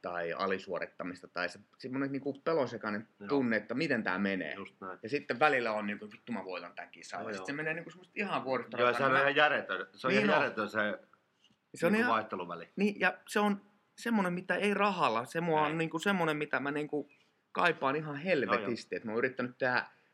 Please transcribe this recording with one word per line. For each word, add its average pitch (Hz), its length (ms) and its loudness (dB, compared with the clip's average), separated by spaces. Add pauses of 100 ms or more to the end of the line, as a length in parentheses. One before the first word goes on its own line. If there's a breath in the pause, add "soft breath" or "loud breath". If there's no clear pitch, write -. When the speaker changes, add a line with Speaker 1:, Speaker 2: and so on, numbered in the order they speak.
Speaker 1:
tai 87 300 -4
alisuorittamista 90 960 -4
tai 90 200 -4
se, - 100 -16 (200)
semmonen 135 340 -4
niinku 135 200 -4 (120)
pelon 156 240 2
sekainen 107 400 -4 (120)
Speaker 2:
Joo. 101 80 -12
Speaker 1:
tunne, 127 280 4
että 107 180 -2
miten 135 280 0
tää 92 160 0
menee. 95 360 0
Speaker 2:
Just 98 260 -12
näin. 92 220 -12
Speaker 1:
Ja 113 60 -8
sitten 139 320 -2
välillä 131 320 4
on 107 140 -2
niinku, 104 260 -6
vittu - 200 -12
mä 95 120 -6
voitan 87 300 -8
tän - 160 -12
kisan. 85 300 -12
Speaker 2:
Joo, 113 80 -8
Speaker 1:
Ja 107 60 -6
sit 98 60 -6
Speaker 2:
joo. 92 60 -10
Speaker 1:
se 139 60 -6
menee 156 220 -4
niinku 165 160 -10
semmoista - 260 -20
ihan 175 280 -2
vuoristorataa. 123 460 2
Speaker 2:
Joo, 117 60 2
sehän 135 160 4
on 135 60 6
Speaker 1:
Mä - 40 4
Speaker 2:
ihan 139 140 4
järjetön, 120 560 2
se - 140 -6
on 131 60 2
Speaker 1:
Niin 208 120 4
Speaker 2:
ihan 175 120 4
Speaker 1:
on. 143 60 4
Speaker 2:
järjetön 110 260 0
se, 104 300 0 (760)
Speaker 1:
Se 165 120 0
on 185 60 4
Speaker 2:
niinku 220 120 4
Speaker 1:
ihan 247 100 2
Speaker 2:
vaihteluväli. 90 640 -4
Speaker 1:
Niin, 208 240 2
ja 185 140 4 (140)
se 214 120 2
on 202 200 2 (360)
semmonen, 202 360 0
mitä 180 220 -2
ei 202 200 2
rahalla, 170 500 2
se 165 160 -4
mua 160 220 2
on 151 80 2
Speaker 2:
Ei. 160 60 -2
Speaker 1:
niinku 165 220 -2
semmonen, 170 380 2
mitä 147 240 -2
mä 139 100 -2
niinku 147 400 -4 (420 soft breath)
kaipaan 156 440 2
ihan 151 200 -6
helvetisti. 120 800 0
Speaker 2:
Joo, 90 40 -2
joo. - 20 -18
Speaker 1:
Et - 40 -12
mä 110 80 -6
oon 113 60 0
yrittänyt 127 400 -2
tehdä 123 280 0 (280 soft breath)